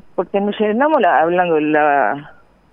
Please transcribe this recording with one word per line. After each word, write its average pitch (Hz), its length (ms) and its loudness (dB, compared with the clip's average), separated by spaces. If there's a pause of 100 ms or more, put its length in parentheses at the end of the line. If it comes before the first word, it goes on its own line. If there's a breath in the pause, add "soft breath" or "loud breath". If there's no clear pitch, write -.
(160)
porque 196 240 -4
nos 202 180 -4
llenamos 247 440 0
la, 139 180 2
hablando 175 360 0
de 151 60 0
la, 147 720 0 (400)